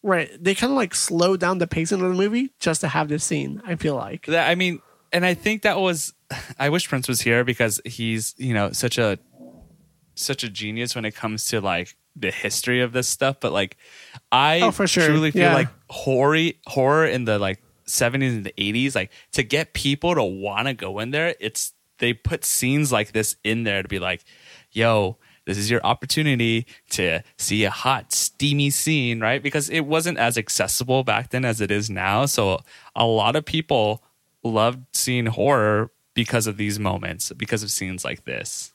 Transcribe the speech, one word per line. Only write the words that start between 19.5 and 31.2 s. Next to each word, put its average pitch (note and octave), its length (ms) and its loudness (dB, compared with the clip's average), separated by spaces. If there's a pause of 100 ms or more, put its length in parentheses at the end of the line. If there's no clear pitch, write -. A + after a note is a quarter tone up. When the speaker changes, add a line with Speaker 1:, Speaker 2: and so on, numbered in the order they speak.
Speaker 2:
people C#3+ 420 0
to C#3+ 80 2
wanna G2+ 520 -2
go G2 260 -8
in A2+ 100 -4
there, D#3+ 300 -2
it's, - 320 -6 (260)
they A#2+ 140 2
put D#3 320 -4
scenes C3+ 480 0
like G#2+ 180 0
this A2 320 -2
in A2+ 220 0
there G2 180 -2
to F#2+ 60 -8
be G2+ 100 -4
like, F2+ 260 -6 (460)
"Yo, A2 480 2 (280)
this G2 120 -2
is G2+ 120 -4
your A#2+ 120 2
opportunity A#2+ 840 0 (260)
to E2+ 300 0 (180)
see G#2+ 260 0
a G2 60 2
hot, B2+ 420 -2
steamy C#3+ 580 0
scene," C3+ 480 0
right? A#2 240 0
Because C#3+ 260 -2
it D#3+ 120 -2
wasn't D#3+ 380 0
as A#2 200 2
accessible B2 640 0
back A#2+ 280 -2